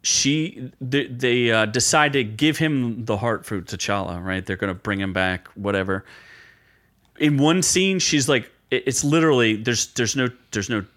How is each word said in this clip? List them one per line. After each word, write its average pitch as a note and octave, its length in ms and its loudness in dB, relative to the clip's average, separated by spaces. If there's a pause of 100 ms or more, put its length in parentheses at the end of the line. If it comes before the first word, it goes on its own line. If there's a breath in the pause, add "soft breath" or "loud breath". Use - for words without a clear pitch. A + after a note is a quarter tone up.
she, D3 680 -2 (100)
they, C3 280 -2
they, B2 420 2
uh, A2 160 4
decide C#3 480 2
to C3 100 2
give C#3+ 340 0
him B2 460 -2
the A2 140 -2
heart A#2 260 -2
fruit, F#2+ 220 -6
T'Challa, F#2 580 -4
right? F#2+ 220 -4
They're F#2+ 100 -4
gonna G2 180 -4
bring G2 260 -4
him F#2+ 120 -2
back, F#2 360 -2
whatever. G2 560 -4 (1120 loud breath)
In D3 180 2
one D#3+ 260 4
scene, F#3+ 360 2
she's D3 320 0
like, B2 200 0 (200)
it, B2+ 160 0
it's C3+ 180 -2
literally, C#3+ 520 4
there's, A2+ 320 -2
there's A#2 280 -2
no, B2+ 120 0 (240)
there's G#2 180 -4
no G#2 140 -2 (120)